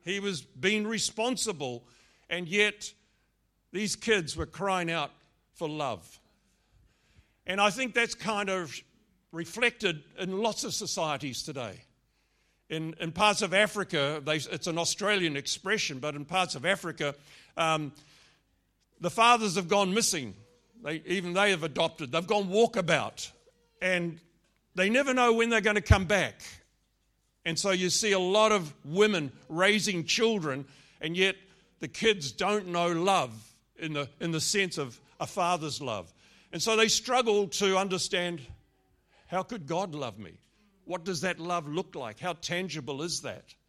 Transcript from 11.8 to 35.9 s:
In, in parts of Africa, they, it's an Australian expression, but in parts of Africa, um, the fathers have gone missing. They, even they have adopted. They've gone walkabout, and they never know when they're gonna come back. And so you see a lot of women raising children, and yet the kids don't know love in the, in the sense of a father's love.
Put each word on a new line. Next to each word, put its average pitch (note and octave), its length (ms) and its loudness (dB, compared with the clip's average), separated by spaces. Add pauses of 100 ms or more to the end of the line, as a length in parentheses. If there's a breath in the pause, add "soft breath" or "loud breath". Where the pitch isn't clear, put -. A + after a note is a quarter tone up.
In, D#3+ 320 -6
in E3 100 -4
parts G#3 320 4
of F3+ 100 -2
Africa, E3+ 720 0
they, D#3 120 0
it's D3 320 -6
an E3 100 -2
Australian F3+ 580 0
expression, E3+ 640 -4
but D3 160 -4
in D3 120 -8
parts F3+ 280 0
of C3 100 -10
Africa, D#3+ 520 -2 (400 loud breath)
um, D#3 360 0 (1080 soft breath)
the E3+ 100 -2
fathers A3+ 460 6
have F#3 100 -2
gone G3 260 2
missing. D3 440 -2 (480)
They, D#3 220 -6
even F3+ 260 -4
they G3 180 4
have E3 140 0
adopted. D#3 480 -2
They've E3+ 120 0
gone G3 260 0
walkabout, F3+ 840 2 (500)
and F3 380 -2 (560)
they F#3+ 120 2
never C4 240 4
know B3 200 6
when A3+ 160 4
they're A3+ 120 4
gonna G#3 200 2
come G3 240 6
back. D#3+ 380 0 (1040)
And E3 140 -2
so G3 140 0
you F#3 180 2
see G#3 220 2
a F#3+ 80 4
lot G#3+ 320 6
of E3+ 200 0 (120)
women E3+ 480 4 (160)
raising F#3 560 2
children, E3 640 0 (340 loud breath)
and D#3+ 160 -4
yet F#3+ 200 2 (440 soft breath)
the E3 80 -6
kids G3 420 0
don't G3 380 0
know F3 240 2
love E3 400 2 (440)
in D#3 180 -6
the, C#3+ 140 -4 (120)
in E3+ 100 -2
the D#3+ 100 0
sense G3 380 0
of C3 220 -8 (180 soft breath)
a D#3 80 -4
father's E3+ 540 -2
love. G#2+ 340 -6 (380 soft breath)